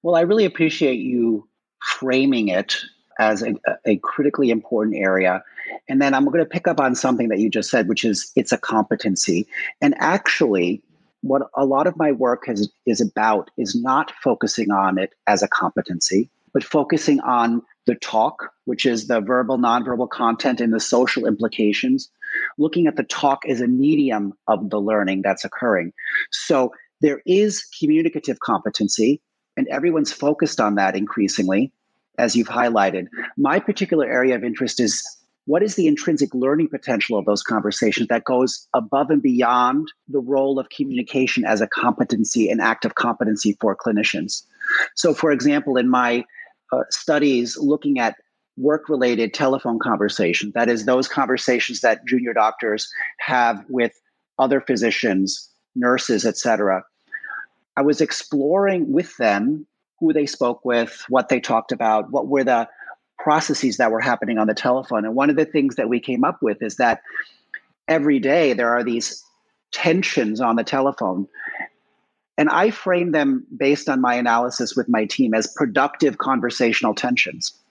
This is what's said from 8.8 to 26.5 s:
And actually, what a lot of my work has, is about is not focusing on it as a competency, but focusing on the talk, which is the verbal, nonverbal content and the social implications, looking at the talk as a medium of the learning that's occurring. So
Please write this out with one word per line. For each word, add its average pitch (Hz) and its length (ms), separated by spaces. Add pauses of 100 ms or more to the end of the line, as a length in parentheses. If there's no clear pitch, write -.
And - 180
actually, 107 840 (400)
what 135 200 (140)
a 139 80
lot 139 240
of 170 80
my 156 160
work 123 340
has, 104 240 (160)
is 110 140
about 110 580
is 110 160
not 131 380 (100)
focusing - 480
on 98 280
it 95 160 (120)
as 101 160
a 98 60
competency, - 840 (240)
but 139 80
focusing 151 580
on 117 400 (260)
the 117 100
talk, - 540 (160)
which 123 200
is 113 220
the 117 120
verbal, 123 380
nonverbal 120 500
content 123 520
and 113 120
the 110 80
social 123 460
implications, 113 800 (480)
looking 156 300
at 151 100
the 131 80
talk - 440
as 123 120
a 123 60
medium 127 680 (140)
of 104 240
the 107 100
learning 101 420
that's 98 220
occurring. 101 480 (380)
So 131 420 (280)